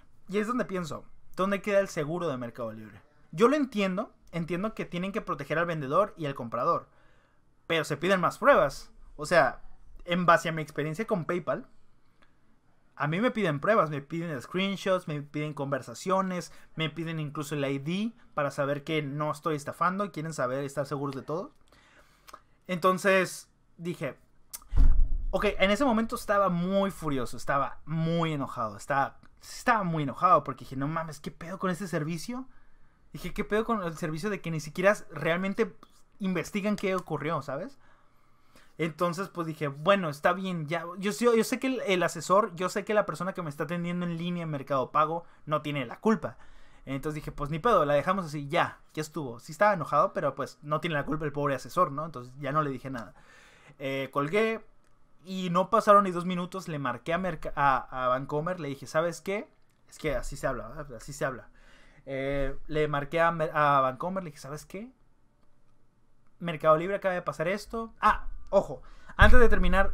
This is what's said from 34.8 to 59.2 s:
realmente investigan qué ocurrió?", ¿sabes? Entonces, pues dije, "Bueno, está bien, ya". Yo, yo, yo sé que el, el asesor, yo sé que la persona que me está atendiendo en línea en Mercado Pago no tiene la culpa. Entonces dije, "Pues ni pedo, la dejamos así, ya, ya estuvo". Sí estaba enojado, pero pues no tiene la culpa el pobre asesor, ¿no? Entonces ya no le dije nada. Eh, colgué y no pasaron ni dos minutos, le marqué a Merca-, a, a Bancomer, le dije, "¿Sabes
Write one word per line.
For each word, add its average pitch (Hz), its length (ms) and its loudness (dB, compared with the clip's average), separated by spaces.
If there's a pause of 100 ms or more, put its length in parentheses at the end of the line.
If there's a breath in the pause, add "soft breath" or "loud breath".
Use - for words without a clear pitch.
realmente 185 640 -2 (420)
investigan 190 580 -2
qué 190 180 -2
ocurrió?", 156 480 -4
¿sabes? 160 360 -10 (1000 soft breath)
Entonces, 170 500 -2
pues 170 180 -6
dije, 156 220 -4
"Bueno, 160 420 2
está 175 240 2
bien, 180 320 -4
ya". 165 180 -4 (140)
Yo, 202 140 -2
yo, 233 220 4
yo 220 100 4
sé 240 140 -2
que 262 80 -4
el, 262 200 -2
el 185 160 2
asesor, 180 540 2
yo 180 120 -2
sé 202 160 -4
que 214 80 -4
la 208 140 2
persona 180 260 -6
que 185 80 -8
me 165 80 -6
está 147 160 -6
atendiendo 175 400 -4
en 170 140 -4
línea 175 240 -4
en 160 80 -6
Mercado 139 420 -2
Pago 156 320 2 (220 soft breath)
no 147 160 -2
tiene 143 240 -4
la - 120 -14
culpa. 170 380 0 (480 soft breath)
Entonces 139 300 -8
dije, 151 180 -10
"Pues 143 180 -6
ni 160 80 -4
pedo, 190 280 4
la 147 80 2
dejamos 180 320 0
así, 143 220 -8
ya, 143 320 -2 (120)
ya - 80 -6
estuvo". 139 400 -8
Sí - 120 -16
estaba 208 200 4
enojado, 165 400 2
pero 151 220 -2
pues - 280 -8
no 151 180 -2
tiene 165 140 -2
la 143 120 -2
culpa 156 180 -4
el 143 80 -4
pobre 143 220 -2
asesor, 156 360 0
¿no? 143 140 -8
Entonces 127 340 -14
ya 139 140 -6
no 156 100 2
le 143 80 -2
dije 131 200 -8
nada. 120 240 -10 (640 loud breath)
Eh, 135 340 -4
colgué 214 520 0 (600)
y 185 240 -4
no 180 220 2
pasaron 208 340 8
ni 190 60 0
dos 175 160 -4
minutos, 180 420 -6
le 156 100 -6
marqué 131 360 -4
a 170 40 0
Merca-, 170 380 -6
a, 131 480 0
a 127 40 2
Bancomer, 147 520 -2
le 147 80 -8
dije, 135 180 -10
"¿Sabes 160 360 -2